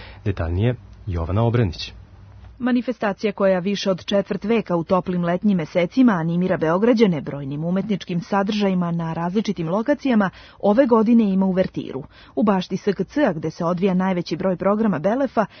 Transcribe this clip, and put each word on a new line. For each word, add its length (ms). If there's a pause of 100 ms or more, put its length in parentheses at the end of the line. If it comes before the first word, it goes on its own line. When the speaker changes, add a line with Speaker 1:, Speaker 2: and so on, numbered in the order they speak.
(240)
Speaker 1:
Detaljnije, 500 (320)
Jovana 360
Obrenić. 500 (680)
Speaker 2:
Manifestacija 760
koja 260
više 320
od 140
četvrt 400
veka 320
u 80
toplim 400
letnjim 320
mesecima 560
animira 440
Beograđane 640
brojnim 440
umetničkim 560
sadržajima 680
na 220
različitim 560
lokacijama, 640 (300)
ove 260
godine 460
ima 140
uvertiru. 560 (320)
U 80
bašti 340
S 80
K 200
C, 320
gde 140
se 140
odvija 300
najveći 420
broj 200
programa 420
Belefa, 480 (140)